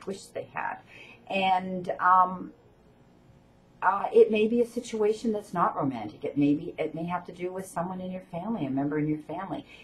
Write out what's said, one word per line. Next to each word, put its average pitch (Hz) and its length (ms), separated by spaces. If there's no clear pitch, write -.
wish 196 200
they - 280
had. - 240
And, 185 600
um, 185 520
uh, 190 300
it 220 200
may 214 160
be 240 120
a 233 80
situation 220 640
that's 208 220
not 185 240
romantic. 120 480
It - 120
may 143 180
be, 170 220
it 156 160
may 165 120
have 175 220
to 180 40
do 180 220
with 185 120
someone 185 360
in 185 100
your 185 180
family, 175 360
a 131 40
member 143 280
in 151 100
your 151 120
family. 151 460